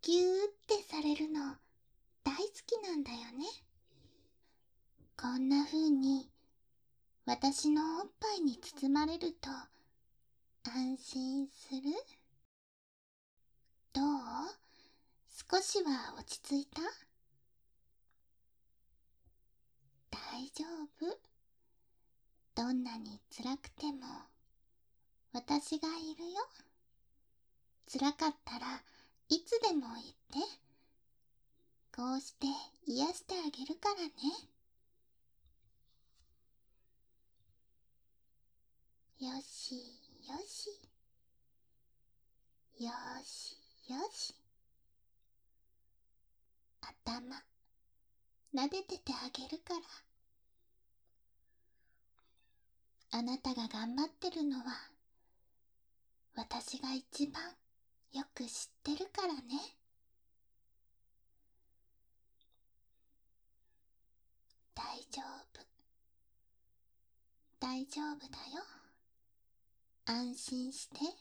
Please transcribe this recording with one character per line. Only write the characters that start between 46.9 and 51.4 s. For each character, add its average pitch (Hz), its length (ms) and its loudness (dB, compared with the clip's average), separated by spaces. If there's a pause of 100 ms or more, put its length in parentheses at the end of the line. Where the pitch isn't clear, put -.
撫 269 160 4
で 381 120 0
て - 140 -6
て - 160 -6
あ 254 160 -6
げ 262 200 -8
る 320 100 -6
か 349 160 -4 (3250)